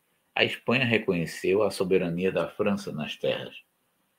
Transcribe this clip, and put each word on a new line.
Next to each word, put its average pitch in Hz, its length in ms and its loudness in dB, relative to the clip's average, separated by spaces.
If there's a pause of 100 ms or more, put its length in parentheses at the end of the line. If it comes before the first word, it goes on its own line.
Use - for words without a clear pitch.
(320)
a - 120 0
Espanha 120 400 0
reconheceu 98 800 2
a 98 80 0
soberania 90 580 0
da 87 180 0
França 101 440 -2
nas 76 240 -6
terras. - 460 -4 (560)